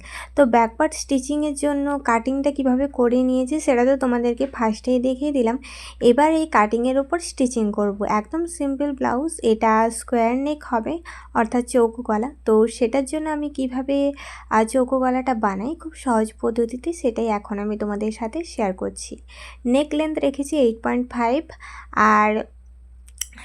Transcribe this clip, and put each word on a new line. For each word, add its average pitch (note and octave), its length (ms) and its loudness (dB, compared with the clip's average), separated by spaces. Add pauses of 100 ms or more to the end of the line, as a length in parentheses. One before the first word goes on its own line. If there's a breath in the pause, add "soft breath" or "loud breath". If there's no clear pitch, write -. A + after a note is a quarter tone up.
(360 loud breath)
তো C#4+ 100 6
ব্যাক A#3+ 320 4
পার্ট D#4 160 2
স্টিচিংয়ের C#4+ 640 -2
জন্য C#4+ 440 -2
কাটিংটা C4+ 520 0
কীভাবে C4+ 360 0
করে B3 360 2
নিয়েছি B3+ 360 0
সেটা B3 260 2
তো C4+ 120 4
তোমাদেরকে A#3+ 500 0
ফার্স্টেই B3 520 0
দেখিয়ে C4 320 -2
দিলাম। B3 280 0 (420 loud breath)
এবার B3+ 320 6
এই D#4+ 140 2
কাটিংয়ের A#3+ 500 2
ওপর C#4 220 0
স্টিচিং A#3+ 520 0
করব। G#3 320 -2
একদম G#3+ 420 -2
সিম্পল C#4+ 460 -2
ব্লাউজ, C4 520 -2
এটা A3+ 460 4
স্কোয়ার A#3 480 0
নেক D4 260 -4
হবে, B3+ 360 -4 (340 loud breath)
অর্থাৎ A#3 320 0
চৌকো A#3 360 2
গলা। A#3 300 -2 (140)
তো A3 220 6
সেটার B3 380 0
জন্য D#4 240 -4
আমি D4 200 -4
কীভাবে, C#4 640 -2 (360 loud breath)
আহ, A3 140 4
চৌকো B3+ 360 0
গলাটা B3+ 340 0
বানাই A3 420 -2
খুব D#4+ 180 -14
সহজ A3 480 0
পদ্ধতিতে, A#3+ 520 -2
সেটাই A#3 340 -2
এখন G#3 320 -4
আমি G#3 180 -4
তোমাদের G#3 340 -4
সাথে A3+ 320 -6
শেয়ার G3+ 300 -4
করছি। G3 440 -10 (480 loud breath)
নেক C#4 280 2
লেন্থ D#4 260 -2
রেখেছি C#4+ 380 -2
এইট A3+ 260 2
পয়েন্ট B3 260 -2
ফাইভ, A#3+ 340 0 (480 loud breath)
আর G#3+ 520 4 (1000 loud breath)